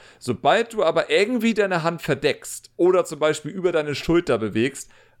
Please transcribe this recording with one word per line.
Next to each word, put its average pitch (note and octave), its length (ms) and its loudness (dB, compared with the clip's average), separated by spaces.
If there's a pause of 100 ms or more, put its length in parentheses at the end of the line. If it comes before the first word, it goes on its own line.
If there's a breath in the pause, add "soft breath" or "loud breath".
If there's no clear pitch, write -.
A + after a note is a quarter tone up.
(200 loud breath)
Sobald F3+ 520 0
du G#3 120 0
aber D#3+ 260 0
irgendwie A3 420 2
deine F#3 300 0
Hand E3+ 180 -2
verdeckst - 760 -4
oder F3 280 4
zum D#3 140 -12
Beispiel D3+ 320 0
über F3+ 220 -2
deine D3 240 -2
Schulter E3 420 2
bewegst, A2 500 -2 (320 soft breath)